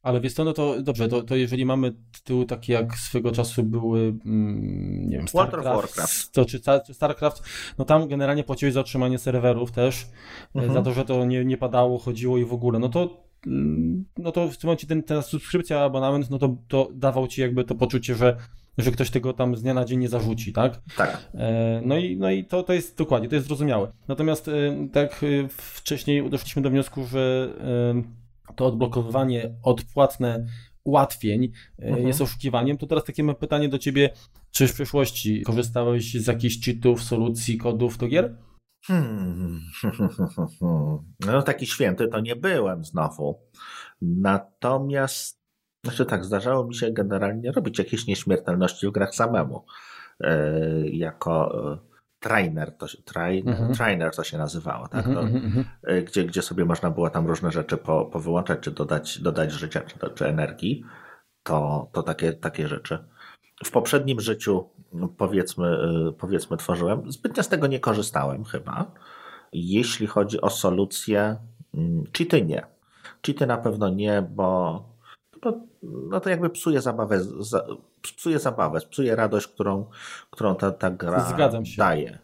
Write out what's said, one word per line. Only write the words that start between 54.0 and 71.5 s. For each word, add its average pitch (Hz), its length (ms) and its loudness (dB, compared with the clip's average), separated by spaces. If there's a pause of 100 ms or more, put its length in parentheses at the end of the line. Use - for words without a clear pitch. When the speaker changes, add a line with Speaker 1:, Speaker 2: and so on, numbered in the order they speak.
Speaker 2:
to 80 100 -6
się 78 140 -6
nazywało, 78 500 -6
tak? 120 180 -2
Speaker 1:
Mhm, 131 100 0
Speaker 2:
To, - 60 -2
Speaker 1:
mhm, 120 220 0
mhm. 117 200 0 (340)
Speaker 2:
y, 87 40 0
gdzie, 87 220 0
gdzie 85 180 -2
sobie 90 220 -2
można 85 260 2
było 82 200 0
tam 82 160 0
różne 82 260 0
rzeczy 80 240 -2
po-, 80 280 0
powyłączać, 82 560 -2
czy - 100 -6
dodać, - 480 -4
dodać 80 340 0
życia, - 280 -6
czy, - 340 -10
czy - 120 -2
energii. 82 580 -2 (580)
To, 73 500 -2
to 82 100 -4
takie, 82 300 -2
takie 78 360 -6
rzeczy. 73 360 -8 (600)
W - 60 -8
poprzednim 131 500 2
życiu, 107 440 0 (280)
no, 87 160 -4
powiedzmy, 90 720 0 (300)
y, 78 40 -4
powiedzmy, 90 440 -4
tworzyłem. 90 560 -2
Zbytnio - 300 -4
z - 60 -2
tego 151 180 2
nie 135 140 0
korzystałem 123 640 -2
chyba. - 480 -8 (600)
Jeśli 101 540 0
chodzi 104 340 0
o 101 100 2
solucje, 101 840 0 (380)